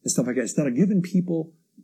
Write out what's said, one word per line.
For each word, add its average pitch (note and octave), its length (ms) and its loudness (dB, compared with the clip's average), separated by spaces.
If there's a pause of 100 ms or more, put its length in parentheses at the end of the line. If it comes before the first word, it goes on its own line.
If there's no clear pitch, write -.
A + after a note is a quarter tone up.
and - 80 -4
stuff A#2+ 160 0
like B2 80 -2
that. B2 80 0
Instead C#3 240 0
of A#2+ 80 -2
giving F#3+ 260 4
people, E3+ 500 -2 (320)